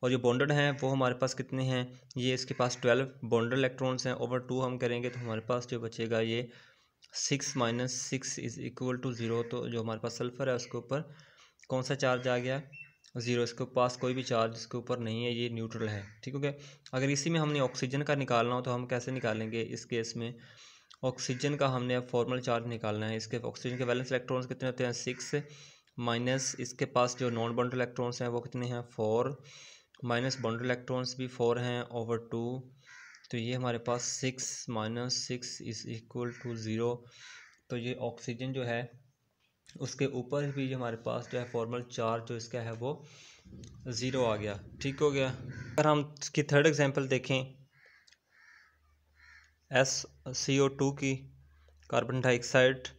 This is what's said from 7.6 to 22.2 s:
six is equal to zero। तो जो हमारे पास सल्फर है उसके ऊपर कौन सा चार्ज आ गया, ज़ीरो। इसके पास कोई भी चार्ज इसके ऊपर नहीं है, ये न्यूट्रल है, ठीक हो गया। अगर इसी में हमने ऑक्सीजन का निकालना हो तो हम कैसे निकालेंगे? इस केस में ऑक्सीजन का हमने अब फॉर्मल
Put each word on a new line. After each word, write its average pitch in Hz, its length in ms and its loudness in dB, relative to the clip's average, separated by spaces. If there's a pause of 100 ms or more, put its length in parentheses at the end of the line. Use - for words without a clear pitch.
six - 360 -4
is 120 220 -6
equal 127 400 -4
to 131 140 -4
zero। 117 360 0
तो 120 180 -4
जो 117 140 -2
हमारे 110 160 -2
पास 113 180 -6
सल्फर 127 320 -2
है 123 60 4
उसके 120 220 -6
ऊपर 135 320 -4 (600)
कौन 131 140 0
सा 139 140 0
चार्ज 127 300 2
आ 123 120 4
गया, 131 220 -2 (560)
ज़ीरो। 120 260 2
इसके 117 200 -2 (120)
पास 123 220 4
कोई 127 160 0
भी 131 100 -2
चार्ज 117 320 2
इसके - 220 -8
ऊपर 123 220 -2
नहीं 113 240 -2
है, 120 100 0
ये 120 160 0
न्यूट्रल 113 400 -4
है, 104 140 -4 (200)
ठीक 131 100 -8
हो 143 60 -2
गया। 143 140 0 (400)
अगर 131 160 2
इसी 143 200 2
में 165 100 4
हमने 151 220 2
ऑक्सीजन 131 420 0
का 147 120 2
निकालना 123 400 4
हो 123 60 0
तो 127 100 -2
हम 123 160 0
कैसे 123 240 -2
निकालेंगे? 113 520 0
इस 117 220 -8
केस 113 320 -2
में 117 160 -4 (680)
ऑक्सीजन 131 520 0
का 143 140 2
हमने 127 260 2
अब 123 120 0
फॉर्मल 123 340 2